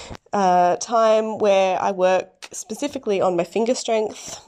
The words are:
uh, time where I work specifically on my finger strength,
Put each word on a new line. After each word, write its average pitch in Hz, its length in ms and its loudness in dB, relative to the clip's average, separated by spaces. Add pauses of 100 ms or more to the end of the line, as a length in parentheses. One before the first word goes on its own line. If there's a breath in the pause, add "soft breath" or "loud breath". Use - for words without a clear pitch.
(340 loud breath)
uh, 180 440 4
time 220 640 2
where 190 420 2
I 202 100 0
work 185 600 0
specifically 220 720 -6
on 185 140 0
my 170 80 0
finger 226 320 -2
strength, - 720 -6